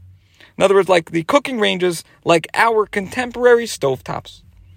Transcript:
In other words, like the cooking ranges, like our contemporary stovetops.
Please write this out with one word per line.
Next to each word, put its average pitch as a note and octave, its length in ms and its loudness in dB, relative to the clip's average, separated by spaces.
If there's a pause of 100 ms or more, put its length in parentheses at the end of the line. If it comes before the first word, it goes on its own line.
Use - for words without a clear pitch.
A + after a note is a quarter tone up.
(560)
In E3 60 0
other F#3+ 140 4
words, F#3 120 2
like F3 220 0
the E3 140 -4
cooking C#4 340 -2
ranges, F3+ 460 -2 (200)
like E3+ 300 2
our A3 320 0
contemporary A#3+ 800 0
stovetops. - 800 -8 (340)